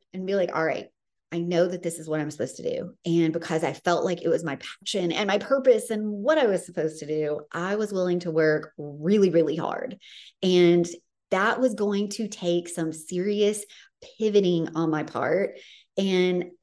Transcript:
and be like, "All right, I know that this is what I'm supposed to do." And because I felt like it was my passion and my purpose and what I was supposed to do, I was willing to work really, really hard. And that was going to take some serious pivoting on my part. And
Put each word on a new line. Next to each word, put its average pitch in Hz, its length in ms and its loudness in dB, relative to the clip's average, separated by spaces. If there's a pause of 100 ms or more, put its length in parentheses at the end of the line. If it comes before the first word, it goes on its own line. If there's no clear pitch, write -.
(140)
and 185 120 -8
be 196 100 -2
like, 175 180 -2
"All 160 100 0
right, - 220 -4 (440)
I 170 80 -4
know 175 300 2
that 175 140 -8
this 170 160 -6
is 160 100 -14
what 156 120 -2
I'm 151 100 -4
supposed - 260 -8
to - 60 -14
do." - 320 -6 (100)
And 165 280 2
because 165 300 -2
I 143 120 -2
felt 170 300 0
like 180 180 -2
it - 60 -2
was 165 140 0
my 147 140 -6
passion - 560 -6
and 208 140 -2
my 196 120 2
purpose 247 520 2
and 214 200 -4
what 220 280 0
I 269 80 4
was 190 180 2
supposed 160 360 -4
to 147 60 -12
do, 151 360 -2 (100)
I 185 240 -2
was 214 160 -2
willing 180 280 0
to 175 100 -6
work 156 480 2
really, 160 520 2
really 156 260 2
hard. - 420 -6 (440)
And 175 440 6 (460)
that 208 280 0
was 247 140 2
going 202 360 -2
to 208 180 -6
take 175 400 -2
some 160 240 -4
serious 202 720 -2 (540)
pivoting 180 580 2
on 160 140 0
my 151 120 0
part. 156 560 -2 (380)
And 185 540 0 (120)